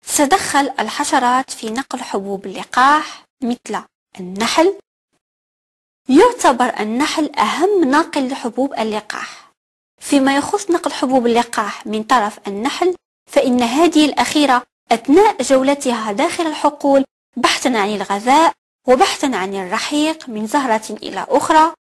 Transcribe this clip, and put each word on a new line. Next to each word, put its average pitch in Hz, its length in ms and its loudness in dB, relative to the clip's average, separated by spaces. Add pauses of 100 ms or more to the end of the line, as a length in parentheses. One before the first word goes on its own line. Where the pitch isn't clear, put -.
تتدخل 285 720 0
الحشرات 254 680 -2
في - 200 -10
نقل 247 300 -8
حبوب 196 460 -8
اللقاح 254 760 -2 (180)
مثل 233 400 -6 (380)
النحل. 220 580 0 (1300)
يعتبر 277 720 2
النحل 269 580 -4
أهم 320 460 2
ناقل 277 440 0
لحبوب 254 460 -4
اللقاح. - 760 -8 (480)
فيما 269 360 2
يخص 349 340 -2
نقل 330 220 0
حبوب 262 340 0
اللقاح 233 600 -2
من 214 160 -6
طرف 214 460 0
النحل، 269 460 -2 (320)
فإن 247 360 0
هذه 302 420 4
الأخيرة 262 580 2 (300)
أثناء 339 500 4
جولتها 262 720 0
داخل 330 340 -2
الحقول 285 580 2 (320)
بحثا 247 320 0
عن 214 260 -2
الغذاء 233 580 2 (360)
وبحثا 262 380 2 (100)
عن 190 180 -4
الرحيق 294 760 -4
من 214 180 -6
زهرة 220 440 -2
إلى 196 380 -10
أخرى 320 440 4 (140)